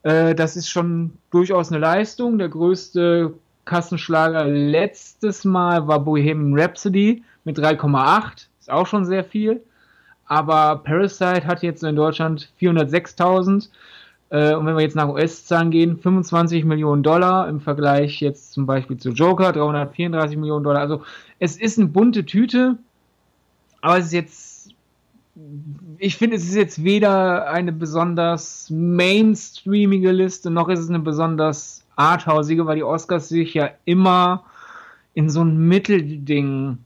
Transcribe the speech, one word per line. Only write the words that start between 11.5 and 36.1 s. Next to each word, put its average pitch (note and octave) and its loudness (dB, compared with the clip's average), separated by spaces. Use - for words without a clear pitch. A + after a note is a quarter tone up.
jetzt E3 -6
in D#3 -2
Deutschland D#3 -2
vierhundertsechstausend. F3+ 0
Äh, D3+ 2
und D#3 -2
wenn D#3+ 0
wir D#3 2
jetzt D#3 -2
nach D3 0
U-S-Zahlen E3 -2
gehen, E3 2
fünfundzwanzig E3+ 0
Millionen D3+ 0
Dollar F3+ 2
im D3 -6
Vergleich C#3+ 0
jetzt C#3+ -6
zum C#3 -4
Beispiel C3 -4
zu B2+ -6
Joker, F3 2
dreihundertvierunddreißig D3+ -4
Millionen D3+ -4
Dollar. C#3+ 2
Also D3 -4
es F3 -4
ist A3 -2
eine F#3+ 4
bunte G3+ 2
Tüte, B3 0
aber F3 2
es F3 -2
ist D#3+ -8
jetzt, - -10
ich G3 -4
finde, A3+ 0
es E3+ -6
ist F#3 -4
jetzt F#3+ -2
weder F#3+ 2
eine E3+ -2
besonders E3+ -4
mainstreamige F#3+ 0
Liste, F#3 -2
noch E3+ 0
ist F3+ 0
es E3 -8
eine E3+ -2
besonders D#3+ -4
arthausige, D#3+ 2
weil D#3 -2
die D#3 -4
Oscars D#3+ -4
sich D#3+ -2
ja D3 -2
immer F3+ 2
in D#3 0
so D#3 0
ein D#3+ 2
Mittelding C#3+ 0